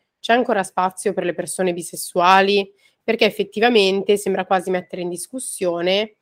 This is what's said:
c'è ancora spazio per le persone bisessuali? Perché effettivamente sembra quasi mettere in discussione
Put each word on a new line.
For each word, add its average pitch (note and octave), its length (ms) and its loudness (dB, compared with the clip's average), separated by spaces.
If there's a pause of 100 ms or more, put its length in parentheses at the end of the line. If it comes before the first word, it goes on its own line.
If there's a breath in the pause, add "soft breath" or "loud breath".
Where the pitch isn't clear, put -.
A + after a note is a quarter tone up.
(200)
c'è - 140 0
ancora A#3+ 300 2
spazio F#3 500 -4
per F3+ 100 -4
le F3 100 -2
persone F3+ 400 -4
bisessuali? G3 960 2 (340 soft breath)
Perché A3 220 0
effettivamente G3+ 920 2
sembra F#3+ 280 -2
quasi F#3 240 0
mettere F#3 320 -6
in F3 80 -6
discussione F#3 1120 -4